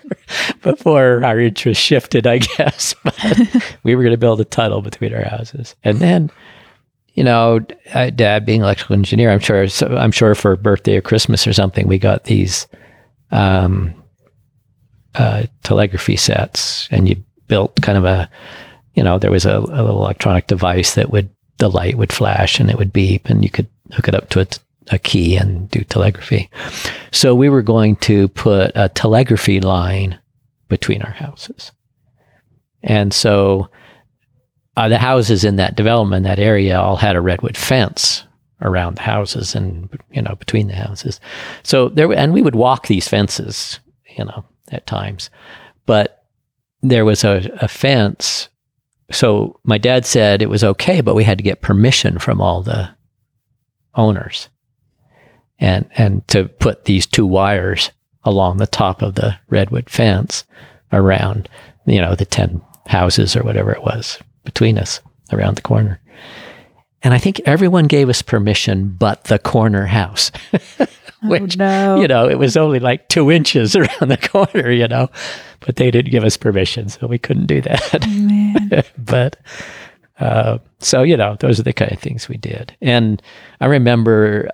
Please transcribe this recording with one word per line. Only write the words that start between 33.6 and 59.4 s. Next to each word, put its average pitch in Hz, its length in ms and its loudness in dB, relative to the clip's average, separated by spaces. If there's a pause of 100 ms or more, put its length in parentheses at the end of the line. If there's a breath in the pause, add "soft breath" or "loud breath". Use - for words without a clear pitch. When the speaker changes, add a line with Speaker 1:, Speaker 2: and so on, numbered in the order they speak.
Speaker 1:
uh, 113 120 0
the 113 100 2
houses 113 460 2
in 101 120 2
that 92 200 -2
development, 104 480 0
that 95 140 -2
area, 98 420 2
all 95 160 0
had 104 180 0
a 87 60 2
redwood 90 380 -2
fence - 680 -2 (380)
around 90 340 -2
the - 60 -14
houses 104 520 -4
and, 92 360 -6 (200)
you 123 120 -6
know, 101 140 -6
between 107 320 -2
the 95 60 -8
houses. 101 460 -10 (420 loud breath)
So 131 280 0
there, 151 160 2
w-, - 120 0
and 147 140 2
we 190 100 4
would 143 120 2
walk 123 320 0
these 95 200 -2
fences, - 720 -4 (380)
you - 80 -8
know, 104 200 -14 (260)
at - 160 -12
times. 98 420 -8 (560 loud breath)
But 120 400 0 (560)
there 120 240 2
was 107 180 2
a, 98 280 0 (100)
a 110 80 -2
fence. - 800 -2 (640)
So 104 540 0
my 110 140 2
dad 123 280 0
said 104 360 2
it 104 80 0
was 104 140 0
okay, 147 380 0
but 104 120 2
we 104 100 4
had 101 140 2
to 101 60 -6
get 95 160 -2
permission 101 580 2
from 104 220 -2
all 90 220 0
the 104 260 -4 (1040)
owners - 540 -2 (1120 soft breath)
and, 95 280 0 (100)
and 101 320 0
to 98 200 2
put - 380 -4
these 95 200 0
two 107 200 0
wires 95 640 0 (340)
along 95 320 2
the 104 100 0
top 95 360 -2
of 98 140 -4
the 104 200 -2 (120)